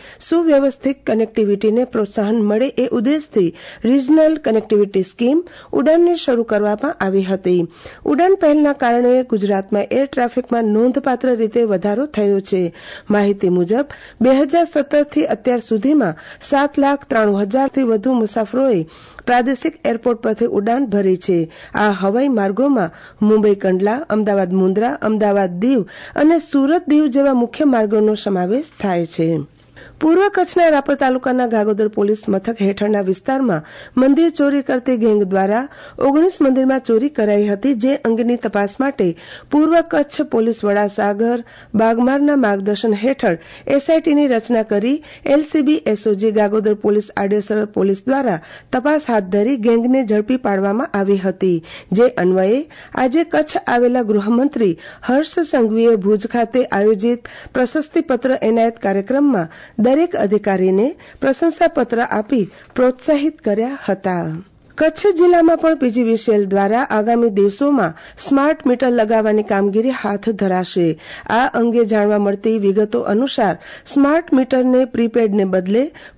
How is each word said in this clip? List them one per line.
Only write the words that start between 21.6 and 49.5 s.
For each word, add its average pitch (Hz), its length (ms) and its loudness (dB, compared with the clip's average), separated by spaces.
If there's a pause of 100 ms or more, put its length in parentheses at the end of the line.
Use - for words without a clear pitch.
આ 208 160 0 (120)
હવાઈ 240 340 0
માર્ગોમાં 202 580 0 (360)
મુંબઈ 214 340 4
કંડલા, 190 340 0 (160)
અમદાવાદ 196 460 0
મુંદ્રા, 208 340 0 (140)
અમદાવાદ 202 560 0
દીવ 254 360 -2 (140)
અને 320 320 2
સુરત 285 480 0
દીવ 302 240 2
જેવા 277 240 2
મુખ્ય 269 320 0
માર્ગોનો 214 500 2
સમાવેશ 196 540 -2
થાય 175 380 -2
છે. 165 140 0 (720)
પૂર્વ 339 220 4 (140)
કચ્છના 349 360 2
રાપર 285 280 0
તાલુકાના 254 520 0
ગાગોદર 214 360 0
પોલીસ 208 400 -2
મથક 202 320 -4
હેઠળના 202 440 0
વિસ્તારમાં 190 580 -2 (380)
મંદિર 294 380 4
ચોરી 285 280 0
કરતી 254 360 -2
ગેંગ 214 220 2
દ્વારા 196 360 0 (480)
ઓગણીસ 320 260 2 (100)
મંદિરમાં 262 440 2
ચોરી 233 200 2 (100)
કરાઈ 208 320 2
હતી, 226 320 -2
જે 262 100 2 (160)
અંગેની 233 280 0
તપાસ 202 440 -4
માટે 269 260 -2 (440)
પૂર્વ 320 260 2 (160)
કચ્છ 294 400 -2
પોલીસ 226 320 0
વડા 208 320 0
સાગર 220 420 -2 (440)
બાગમારના 262 600 2
માર્ગદર્શન 202 600 0
હેઠળ 233 360 0 (380)
એસ 277 120 -2
આઈ 320 140 2
ટી 294 160 2
ની 294 140 2
રચના 226 400 0
કરી 233 260 0 (360)
એલ 302 160 0
સી 302 180 0
બી 311 180 2
એસ 214 240 -2
ઓ - 40 2
જી 208 240 -2
ગાગોદર 208 460 0
પોલીસ 208 300 0
આડેસર 208 480 -2 (160)
પોલીસ 196 260 -2
દ્વારા 254 320 -2 (360)
તપાસ 294 380 0
હાથ 196 260 -2
ધરી 240 240 0